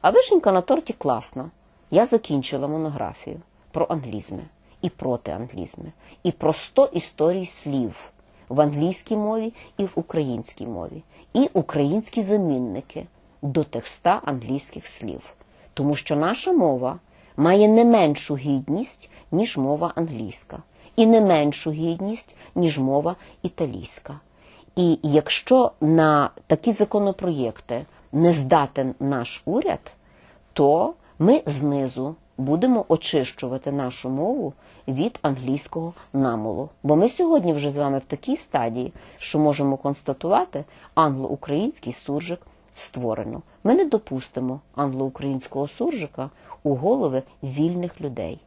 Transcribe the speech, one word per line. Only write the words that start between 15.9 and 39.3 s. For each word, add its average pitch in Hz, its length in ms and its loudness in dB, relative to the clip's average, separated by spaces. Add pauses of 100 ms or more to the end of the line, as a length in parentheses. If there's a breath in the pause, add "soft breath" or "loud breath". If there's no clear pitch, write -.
що 147 220 -4
наша 196 360 0
мова 147 460 2 (380 soft breath)
має 190 320 6
не 226 160 8
меншу 165 520 4
гідність, 143 760 -4 (220 soft breath)
ніж 202 240 0
мова 151 380 0
англійська, 156 680 -8 (340 soft breath)
і 220 100 6
не 226 140 8
меншу 156 500 2
гідність, 170 680 -6 (180 loud breath)
ніж 151 240 0
мова 143 380 0 (260 loud breath)
італійська. 139 800 -8 (560 soft breath)
І 175 260 4
якщо 156 800 4
на 156 500 4 (160)
такі 190 260 2
законопроєкти 180 1120 -2 (260 soft breath)
не 170 200 6
здатен 139 680 2
наш 139 440 -4
уряд, - 480 -4 (600 soft breath)
то 160 420 2 (240 soft breath)
ми 226 280 6
знизу 139 680 -2 (240)
будемо 175 500 2
очищувати 135 840 -2
нашу 127 380 -6
мову 165 420 -4 (360 soft breath)
від 143 340 -4
англійського 143 720 -4 (180)
намолу. 117 560 -2 (140)
Бо 147 140 4
ми 196 120 4
сьогодні 269 440 2
вже 147 180 -2
з 139 60 -8
вами 139 220 0
в 139 60 -8
такій - 320 -6
стадії, 123 560 -4 (260 loud breath)
що - 200 -4